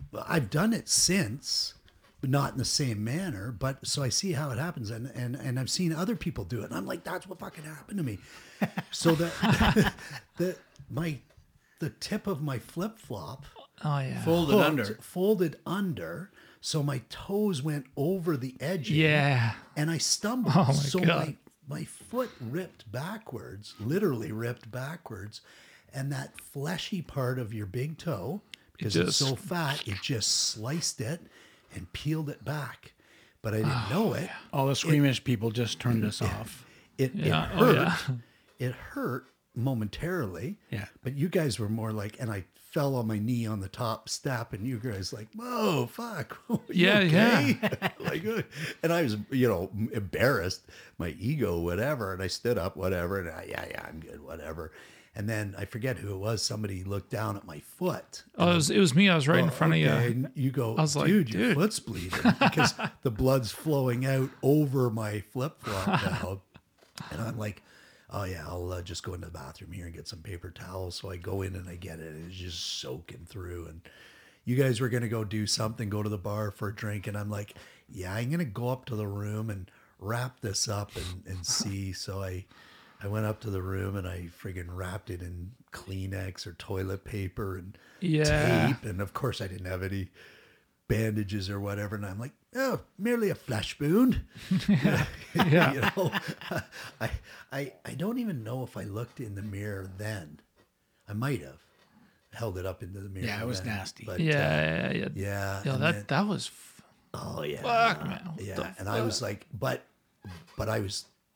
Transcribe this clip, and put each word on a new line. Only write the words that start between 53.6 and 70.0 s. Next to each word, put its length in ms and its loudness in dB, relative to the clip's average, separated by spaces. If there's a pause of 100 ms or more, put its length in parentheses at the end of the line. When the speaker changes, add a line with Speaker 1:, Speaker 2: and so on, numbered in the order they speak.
Speaker 1:
yeah, 160 -8
I'm 140 -12
good, 200 -14
whatever." 520 -10 (420)
And 140 -4
then 280 -4
I 60 -6
forget 360 -4
who 160 -6
it 20 -6
was. 260 -2
Somebody 400 -4
looked 280 -4
down 260 -2
at 80 -14
my 160 -12
foot. 600 -6 (140)
Speaker 2:
Oh, 140 6
it 40 6
was, 140 4
it 100 6
was 140 8
me. 140 10
I 80 8
was 140 4
right 100 8
in 80 6
Speaker 1:
Oh, 40 2
Speaker 2:
front 200 6
of 80 6
you. 100 6
Speaker 1:
okay. 220 4
And 240 0
you 160 2
go, 240 0
Speaker 2:
I 60 4
was 160 2
like, 100 4
Speaker 1:
"Dude, 260 6
your 140 2
Speaker 2:
"Dude." 80 4
Speaker 1:
foot's 240 2
bleeding," 440 -6
Speaker 2:
<laughs> 180 6
Speaker 1:
because 320 6 (300)
the 80 2
blood's 420 4
flowing 520 0
out 240 2 (140)
over 460 6
my 320 -2
flip-flop 640 -4
Speaker 2:
<laughs> 160 2
Speaker 1:
now. 380 -2 (720)
And 100 -6
I'm 160 -4
like, 240 -6 (480)
"Oh, 160 -4
yeah, 220 -8
I'll, 240 -6
uh, 100 -6
just 220 -10
go 100 -8
into 140 -10
the 60 -14
bathroom 380 -14
here 140 -10
and 100 -12
get 120 -16